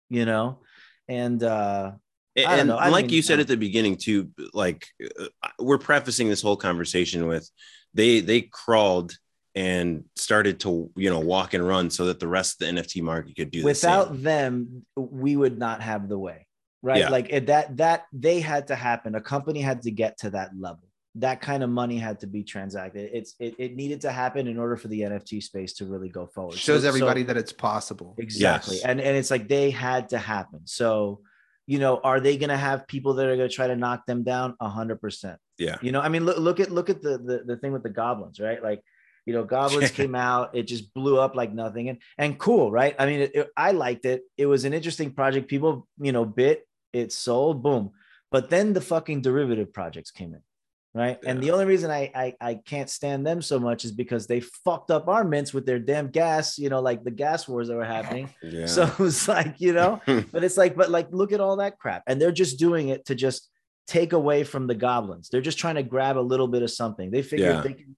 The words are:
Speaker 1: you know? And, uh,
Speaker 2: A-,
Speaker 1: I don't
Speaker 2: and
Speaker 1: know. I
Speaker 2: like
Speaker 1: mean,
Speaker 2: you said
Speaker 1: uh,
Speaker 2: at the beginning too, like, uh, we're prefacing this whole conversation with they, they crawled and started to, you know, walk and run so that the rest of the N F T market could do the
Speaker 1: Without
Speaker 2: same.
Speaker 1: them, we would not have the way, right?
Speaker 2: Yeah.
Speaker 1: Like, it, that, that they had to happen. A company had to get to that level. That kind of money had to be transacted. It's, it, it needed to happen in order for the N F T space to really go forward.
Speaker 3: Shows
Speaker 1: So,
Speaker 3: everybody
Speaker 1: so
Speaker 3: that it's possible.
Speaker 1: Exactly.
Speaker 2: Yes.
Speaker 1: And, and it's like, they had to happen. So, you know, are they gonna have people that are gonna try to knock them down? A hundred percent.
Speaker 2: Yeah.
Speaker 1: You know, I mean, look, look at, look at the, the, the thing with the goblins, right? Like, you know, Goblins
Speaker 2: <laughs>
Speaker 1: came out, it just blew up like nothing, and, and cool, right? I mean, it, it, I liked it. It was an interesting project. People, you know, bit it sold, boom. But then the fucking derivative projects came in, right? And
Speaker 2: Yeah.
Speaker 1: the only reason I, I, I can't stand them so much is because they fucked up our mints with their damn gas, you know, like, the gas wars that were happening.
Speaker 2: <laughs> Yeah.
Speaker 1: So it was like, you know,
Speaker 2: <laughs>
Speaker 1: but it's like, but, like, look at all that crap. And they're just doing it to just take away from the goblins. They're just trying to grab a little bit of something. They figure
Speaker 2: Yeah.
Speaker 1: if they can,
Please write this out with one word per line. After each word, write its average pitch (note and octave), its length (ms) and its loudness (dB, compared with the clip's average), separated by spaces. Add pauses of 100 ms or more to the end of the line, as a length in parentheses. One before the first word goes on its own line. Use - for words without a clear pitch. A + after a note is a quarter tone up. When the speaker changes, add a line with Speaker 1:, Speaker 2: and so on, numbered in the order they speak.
(120)
Speaker 1:
you A#2+ 140 2
know? A2+ 340 0 (480)
And, B2 360 -2
uh, G2+ 500 0 (420)
Speaker 2:
A-, C3+ 100 4
Speaker 1:
I - 60 2
don't F3 80 6
Speaker 2:
and C3 100 6
Speaker 1:
know. A2+ 80 2
I E3+ 120 4
Speaker 2:
like F3+ 160 6
Speaker 1:
mean, E3 100 2
Speaker 2:
you D#3+ 80 4
said D3+ 160 4
Speaker 1:
uh, - 20 6
Speaker 2:
at C#3+ 60 0
the C3 100 2
beginning G#2 400 2
too, G2+ 320 0 (240)
like, F#2 320 -2 (340)
uh, F2+ 60 -10 (320)
we're C3+ 220 2
prefacing C3 500 0
this G#2 140 0
whole G2+ 140 2
conversation F2 680 0
with E2 220 -4 (460)
they, A2+ 240 6
they G#2+ 220 2
crawled F#2+ 760 2 (380)
and F2+ 480 0 (120)
started G#2 440 2
to, E2+ 360 -4
you F#2+ 140 0
know, E2+ 100 2
walk F#2 360 0
and F2 120 0
run F#2 220 2
so F2+ 160 -2
that F2+ 140 0
the E2+ 80 -4
rest F#2 260 0
of - 60 -14
the D#2+ 80 -2
N F2 100 -2
F E2+ 80 -4
T - 160 -8
market E2 340 -4
could D#2+ 140 -6
do E2 120 -6
the - 40 2
Speaker 1:
Without E3+ 440 4
Speaker 2:
same. C3+ 120 -8
Speaker 1:
them, B2+ 640 -2 (100)
we C3+ 400 -2
would C3 220 4
not A2+ 240 -4
have G#2+ 260 -4
the G2 120 -4
way, F2 260 -10 (380)
right? A3 160 4
Speaker 2:
Yeah. D#3 100 4
Speaker 1:
Like, B2+ 220 2
it, C3+ 160 0
that, D3 300 2
that E3 360 2
they D#3+ 280 2
had D3 260 -2
to C#3 80 -4
happen. A#2 400 -2
A G#2+ 60 -6
company C#3+ 380 -4
had C3+ 220 -2
to A#2+ 100 -4
get G#2+ 280 -2
to G#2+ 100 -6
that F#2+ 280 -6
level. F2 300 -12 (280)
That B2+ 260 -2
kind C#3 220 -4
of B2 80 -2
money A#2+ 260 -2
had A2 220 -6
to G2+ 80 -12
be G#2 160 -8
transacted. G2 680 -10
It's, A#2 280 -10
it, A#2 180 -8
it B2 180 -8
needed C#3+ 260 -8
to C#3+ 100 -4
happen B2+ 360 -4
in A#2 120 -6
order A#2+ 180 -2
for A2+ 100 -14
the G#2+ 160 -4
N G2+ 100 -2
F G2 120 -8
T G#2 160 -10
space F#2+ 320 -10
to G2+ 140 -12
really F#2+ 220 -8
go F2 180 -10
forward. F2 280 -10
Speaker 3:
Shows D3 280 4
Speaker 1:
So, C#3+ 40 4
Speaker 3:
everybody C3 340 4
Speaker 1:
so B2 60 -4
Speaker 3:
that A#2+ 100 -2
it's A2+ 140 -4
possible. G#2 680 -6
Speaker 1:
Exactly. G2+ 580 0
Speaker 2:
Yes. G#2+ 80 -6
Speaker 1:
And, B2+ 160 0
and C#3 160 2
it's C3 140 -2
like, A#2 160 0
they C#3 240 4
had B2+ 380 -2
to A#2+ 100 -2
happen. G2 460 -6
So, G#2+ 560 0 (440)
you C#3 140 0
know, C3 240 4
are C3+ 160 4
they C#3 180 4
gonna C#3+ 200 -2
have C3+ 300 -2
people C3+ 280 -2
that C3+ 120 0
are C3 80 2
gonna B2+ 140 0
try B2+ 180 -2
to B2 80 -2
knock B2 300 -4
them A#2+ 180 -2
down? B2+ 380 -2
A A2 80 -4
hundred A2 320 -6
percent. F#2+ 380 -10 (180)
Speaker 2:
Yeah. E2 240 -4
Speaker 1:
You B2 100 -4
know, C3+ 100 0
I D3+ 80 0
mean, E3 140 0
look, E3+ 140 0
look E3+ 220 2
at, F#3+ 120 0
look F3 200 -2
at F3 100 -6
the, C#3+ 160 -2
the, B2 300 -4
the A#2+ 100 -4
thing C#3 160 -6
with B2+ 100 -6
the A#2 60 -6
goblins, G#2+ 500 -6
right? A2+ 240 -4
Like, G#2+ 200 -4 (420)
you A#2 100 -2
know, A#2 80 0
Goblins C#3 480 2
Speaker 2:
<laughs> - 100 -4
Speaker 1:
came C3 140 -2
out, B2 400 0
it A#2+ 80 -2
just A2+ 320 -10
blew C3+ 240 2
up C3 160 2
like A#2 180 -2
nothing, A2+ 360 -6
and, B2 100 -10 (180)
and C#3+ 220 -2
cool, F3+ 320 4
right? C3 260 4
I C3+ 80 4
mean, D3 140 2
it, C#3+ 160 0
it, D3 200 0
I E3+ 180 2
liked B2 320 -2
it. B2+ 180 0 (140)
It C#3+ 100 2
was C3+ 180 4
an C#3 80 -2
interesting D#3 400 -4
project. C3+ 340 0
People, C#3 400 0 (140)
you C3+ 100 0
know, A#2 140 2
bit B2+ 380 2 (300)
it A#2+ 180 -2
sold, D3 520 0
boom. C3 280 0 (400)
But C3 180 2
then G3+ 240 4
the F#3 80 0
fucking D#3 400 -2
derivative B2+ 520 0
projects E2+ 380 -10
came E2+ 220 -14
in, D#2 80 -20 (520)
right? B2 320 -2
And B2+ 140 -4
Speaker 2:
Yeah. C3 80 -2
Speaker 1:
the D#3+ 60 2
only G3 120 4
reason F3+ 240 4
I, C#3+ 260 -4
I, C3 240 -4
I A#2+ 160 -4
can't C3+ 340 -8
stand C#3 360 -4
them E3+ 160 0
so C#3 180 0
much A#2+ 260 -2
is A#2 60 -8
because A#2 360 -4
they A#2+ 120 0
fucked - 520 -4
up D#3 160 2
our G#3+ 160 4
mints D3 300 -2
with C3+ 120 -4
their B2+ 140 0
damn C#3 300 -2
gas, D#3 480 0
you C#3+ 120 -2
know, C3 120 0
like, A#2+ 220 0
the B2 80 -6
gas D3 360 -2
wars A#2+ 220 -4
that A#2 60 -4
were A#2 100 -4
happening. A2+ 520 -6
Speaker 2:
<laughs> - 60 -20
Yeah. E3 240 -6
Speaker 1:
So E3+ 160 4
it D#3 160 2
was F3 280 0
like, E3 320 0
you F3 140 4
know, F3 300 2
Speaker 2:
<laughs> A#2+ 280 2
Speaker 1:
but E3+ 120 -2
it's F3+ 140 0
like, F3+ 180 6
but, F3 160 4
like, E3+ 200 0
look F#3+ 200 0
at G#3 100 2
all G3 160 2
that G3+ 220 -4
crap. F#2+ 280 -6
And C3 140 2
they're E3+ 100 6
just D3+ 280 0
doing E3 300 4
it C3+ 160 -4
to C#3 100 -2
just B2+ 340 -2 (380)
take E3+ 260 2
away D3 300 4
from C3+ 240 -4
the B2 80 0
goblins. G#2+ 540 -2
They're B2+ 120 2
just D3+ 160 -4
trying E3 180 -2
to C#3+ 80 0
grab C3+ 340 0
a B2+ 40 2
little B2+ 260 2
bit A#2+ 140 0
of A#2 80 0
something. G#2+ 400 -6
They C3 140 0
figure G2 260 2
Speaker 2:
Yeah. E2 80 4
Speaker 1:
if D#2 60 -2
they C3+ 100 -4
can, - 240 -20